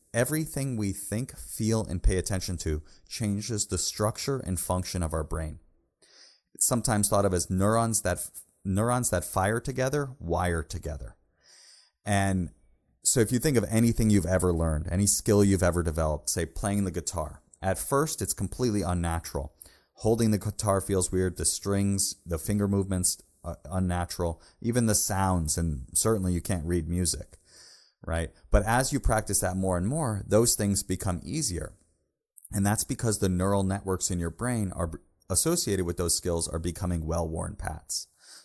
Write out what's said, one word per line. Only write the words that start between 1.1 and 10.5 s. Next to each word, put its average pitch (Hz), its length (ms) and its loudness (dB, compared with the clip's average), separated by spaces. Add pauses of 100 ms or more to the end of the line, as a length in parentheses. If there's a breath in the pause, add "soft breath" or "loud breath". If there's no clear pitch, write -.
feel, 110 480 0
and - 180 -6
pay 95 140 4
attention 90 420 -2
to 76 240 -4 (260 soft breath)
changes 104 580 -4
the 92 120 -2
structure 110 600 -2
and 90 200 -4
function 90 460 -2
of 78 80 -4
our 80 100 0
brain. 78 380 -6 (920 loud breath)
It's - 120 0
sometimes 110 420 2
thought 101 160 4
of 92 100 2
as 90 140 0
neurons 110 540 2
that, 90 260 -2 (360)
neurons 113 460 0
that 87 140 0
fire 101 360 0
together, 135 580 -2
wire 82 460 0